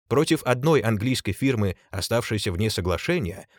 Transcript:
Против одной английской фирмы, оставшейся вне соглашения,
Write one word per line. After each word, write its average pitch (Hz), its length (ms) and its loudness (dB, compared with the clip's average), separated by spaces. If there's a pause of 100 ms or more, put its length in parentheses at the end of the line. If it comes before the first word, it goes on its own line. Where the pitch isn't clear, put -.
Против 151 340 2
одной 127 380 2
английской 113 500 0
фирмы, 107 460 0 (140)
оставшейся 107 600 -2
вне 98 180 0
соглашения, 90 800 -2 (120)